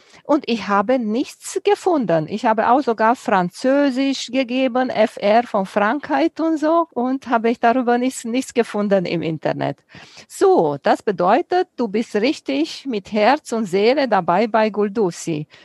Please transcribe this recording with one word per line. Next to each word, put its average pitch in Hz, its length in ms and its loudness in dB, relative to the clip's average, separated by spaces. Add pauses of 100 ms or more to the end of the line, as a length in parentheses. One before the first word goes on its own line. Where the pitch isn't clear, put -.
(240)
und 285 240 2
ich 214 200 -4
habe 202 300 2
nichts 240 640 -4
gefunden. 247 640 0
Ich 220 180 -6
habe 220 240 2
auch 262 120 6
sogar 226 340 2
Französisch 262 1160 0
gegeben, 254 580 0
F - 280 0
R 214 260 4
von 196 240 -4
Frankreich 269 720 0
und 320 180 0
so 320 340 0
und 254 360 -4
habe 233 240 0
ich 220 80 -4
darüber 240 400 2
nichts, 254 240 -4
nichts 240 320 -6
gefunden 208 500 0
im 165 160 -4
Internet. 147 560 -4 (500)
So, 214 540 2
das 240 220 0
bedeutet, 220 720 0
du 240 140 -4
bist 214 260 -4
richtig 277 720 -4
mit 214 240 -6
Herz 226 400 2
und 226 140 -2
Seele 226 420 2
dabei 190 400 2
bei 220 240 0
Guldussi. 196 760 -4 (180)